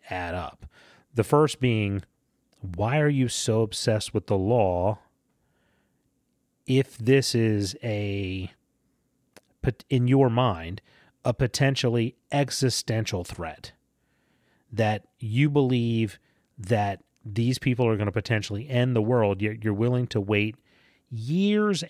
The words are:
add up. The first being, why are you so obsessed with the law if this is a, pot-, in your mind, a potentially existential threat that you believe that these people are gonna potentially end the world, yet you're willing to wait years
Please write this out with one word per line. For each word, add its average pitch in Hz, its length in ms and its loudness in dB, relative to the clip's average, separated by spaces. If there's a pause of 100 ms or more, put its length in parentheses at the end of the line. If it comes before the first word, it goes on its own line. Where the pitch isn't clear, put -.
add 90 260 -6
up. - 300 -10 (480)
The 110 100 2
first 151 360 2
being, 107 440 0 (560)
why 104 400 -2
are 151 100 2
you 131 180 2
so 113 340 0
obsessed 110 520 -2
with 107 140 -2
the 101 100 2
law 98 640 2 (1700)
if 131 320 0
this 127 380 2
is 107 480 0
a, 101 680 -4 (1080)
pot-, - 280 -4
in 123 180 2
your 131 220 6
mind, 101 520 -2 (440)
a 120 80 0
potentially 127 800 0 (160)
existential 113 920 -2
threat - 500 -12 (960)
that 107 340 -2 (140)
you 123 300 0
believe 120 680 0 (380)
that 101 440 -2 (240)
these 117 340 -2
people 123 280 0
are 110 100 2
gonna 101 140 -2
potentially 107 580 -4
end 123 260 2
the 110 60 4
world, 107 400 2
yet 107 220 -4
you're 107 100 0
willing 120 340 0
to 107 140 -2
wait 104 340 0 (540)
years 185 800 0